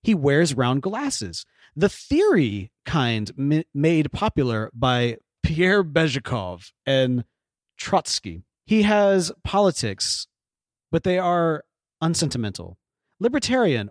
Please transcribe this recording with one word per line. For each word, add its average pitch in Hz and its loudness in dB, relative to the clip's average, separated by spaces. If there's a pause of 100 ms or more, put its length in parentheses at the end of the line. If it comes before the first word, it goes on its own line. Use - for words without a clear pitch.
He 220 2
wears 143 2
round 131 2
glasses. 202 -6 (300)
The 185 2
theory 180 0 (120)
kind 117 -2
m-, 147 0 (100)
made 156 2
popular 123 -2
by 120 0 (260)
Pierre 185 2
Bezukhov 127 -4 (120)
and 127 0 (540)
Trotsky. - -4 (240)
He 214 4
has 202 2 (140)
politics, 170 -2 (640)
but 165 -2
they 180 0
are 170 0 (380)
unsentimental, 117 -4 (420)
libertarian, 220 0